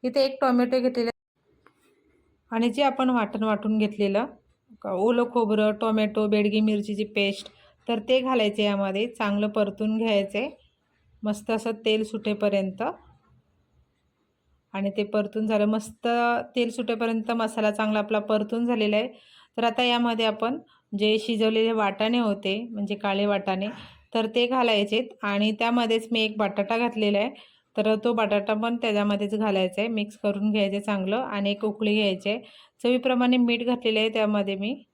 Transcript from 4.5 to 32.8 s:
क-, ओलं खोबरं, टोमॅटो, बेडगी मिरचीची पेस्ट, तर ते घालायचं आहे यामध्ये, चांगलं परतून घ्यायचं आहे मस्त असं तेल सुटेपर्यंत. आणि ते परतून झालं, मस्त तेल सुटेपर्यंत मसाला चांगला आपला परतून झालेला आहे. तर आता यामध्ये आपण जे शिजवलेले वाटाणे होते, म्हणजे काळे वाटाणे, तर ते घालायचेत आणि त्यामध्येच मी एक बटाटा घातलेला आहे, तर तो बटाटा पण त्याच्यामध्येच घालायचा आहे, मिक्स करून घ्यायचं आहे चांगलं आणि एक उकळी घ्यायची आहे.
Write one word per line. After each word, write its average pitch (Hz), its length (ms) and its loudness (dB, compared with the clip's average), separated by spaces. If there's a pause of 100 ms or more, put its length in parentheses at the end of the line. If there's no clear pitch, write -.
क-, 208 60 -10
ओलं 220 440 2
खोबरं, 214 400 2
टोमॅटो, 214 560 0
बेडगी 208 320 2
मिरचीची 214 440 0
पेस्ट, 202 440 -2 (400)
तर 233 120 -2
ते 247 200 2
घालायचं 226 420 0
आहे 208 80 2
यामध्ये, 196 380 0
चांगलं 208 400 -2
परतून 214 500 -2
घ्यायचं 208 420 0
आहे 285 120 -6 (720)
मस्त 208 280 -4
असं 220 200 -2
तेल 220 320 0
सुटेपर्यंत. 208 800 -2 (1900)
आणि 196 240 -2
ते 208 60 0
परतून 208 440 -2
झालं, 208 180 2
मस्त 214 420 -2 (480)
तेल 240 140 0
सुटेपर्यंत 226 600 -4
मसाला 220 400 0
चांगला 214 280 0
आपला 208 200 0
परतून 214 460 -2
झालेला 214 300 0
आहे. 233 120 2 (500)
तर 233 60 -2
आता 233 200 2
यामध्ये 240 420 2
आपण 226 340 0 (380)
जे 214 220 2
शिजवलेले 220 520 2
वाटाणे 214 480 0
होते, 208 520 -2
म्हणजे 202 240 -4
काळे 202 300 0
वाटाणे, 196 420 0 (460)
तर 226 220 0
ते 240 100 4
घालायचेत 226 580 2 (180)
आणि 208 300 0
त्यामध्येच 226 600 0
मी 226 100 0
एक 214 160 -2
बटाटा 202 400 -2
घातलेला 220 400 0
आहे, 220 120 0 (480)
तर 214 260 2
तो 240 100 2
बटाटा 208 400 0
पण 233 220 -2
त्याच्यामध्येच 208 600 0
घालायचा 196 460 0
आहे, 226 60 0
मिक्स 214 300 -4
करून 202 340 0
घ्यायचं 202 240 0
आहे 202 60 -4
चांगलं 202 360 -2
आणि 202 340 -2
एक 202 140 -4
उकळी 208 300 0
घ्यायची 202 340 0
आहे. 226 100 -2 (440)